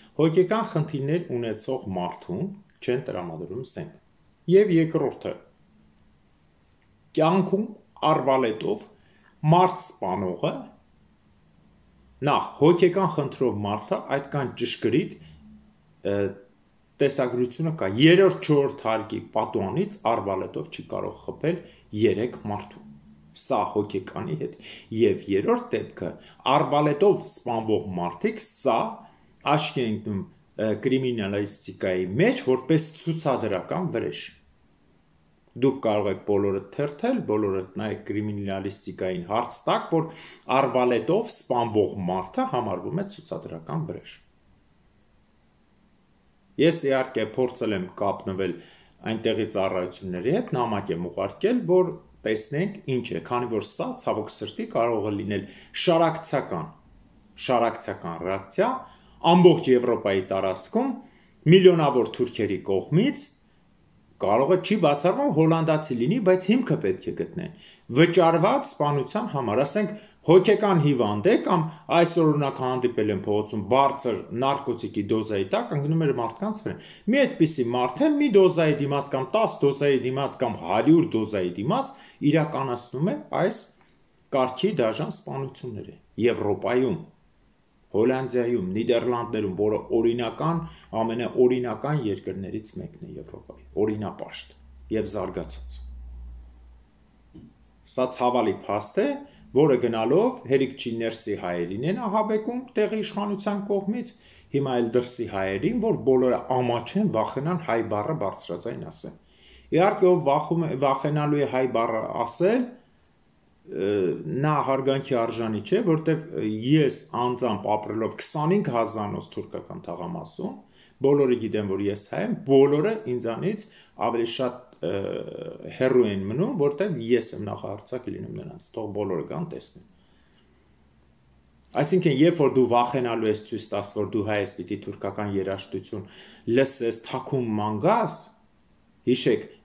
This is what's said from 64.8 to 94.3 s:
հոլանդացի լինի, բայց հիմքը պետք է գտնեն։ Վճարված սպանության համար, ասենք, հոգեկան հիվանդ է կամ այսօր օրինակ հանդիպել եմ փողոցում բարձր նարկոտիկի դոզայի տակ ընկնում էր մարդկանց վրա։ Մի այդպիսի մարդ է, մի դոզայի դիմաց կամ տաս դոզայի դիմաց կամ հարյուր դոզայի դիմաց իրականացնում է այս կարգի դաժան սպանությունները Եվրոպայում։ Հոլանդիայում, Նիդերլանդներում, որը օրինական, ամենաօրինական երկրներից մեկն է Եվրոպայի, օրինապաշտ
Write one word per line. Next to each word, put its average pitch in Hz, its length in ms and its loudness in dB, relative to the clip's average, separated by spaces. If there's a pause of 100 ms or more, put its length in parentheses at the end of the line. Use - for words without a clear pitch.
հոլանդացի 160 640 2
լինի, 139 240 0
բայց 185 260 2
հիմքը 233 320 2
պետք - 280 -2
է - 80 -6
գտնեն։ 85 380 -8 (380)
Վճարված 170 760 4
սպանության 143 640 -2
համար, 123 340 0
ասենք, 202 280 -2 (260)
հոգեկան 190 640 6
հիվանդ 120 460 2
է 226 80 6
կամ 170 240 0 (280)
այսօր 170 380 4
օրինակ 143 320 0
հանդիպել 120 540 0
եմ 95 100 -2
փողոցում 104 420 0
բարձր 131 520 2 (180)
նարկոտիկի 117 720 -2
դոզայի 104 420 0
տակ 233 260 -4
ընկնում 156 300 0
էր 143 100 2
մարդկանց 123 460 -6
վրա։ - 160 -8 (280)
Մի 262 200 2
այդպիսի 160 420 2
մարդ 123 380 0
է, 320 60 6
մի 294 200 2
դոզայի 175 460 6
դիմաց 139 380 -2
կամ 131 160 -2
տաս 220 280 2
դոզայի 139 420 4
դիմաց 131 360 -2
կամ 113 240 -2
հարյուր 120 500 4
դոզայի 101 440 -2
դիմաց 202 400 -2 (260)
իրականացնում 139 880 0
է 285 60 -2 (200)
այս 185 260 0 (720)
կարգի 135 420 0
դաժան 131 420 -2
սպանությունները 135 800 -10 (220)
Եվրոպայում։ 104 840 0 (920)
Հոլանդիայում, 120 720 0
Նիդերլանդներում, 113 880 0
որը 104 320 2
օրինական, 120 720 0 (340)
ամենաօրինական 120 1080 0
երկրներից 98 720 -6
մեկն 90 300 -14
է 80 100 -14
Եվրոպայի, - 640 -18
օրինապաշտ - 840 -4 (300)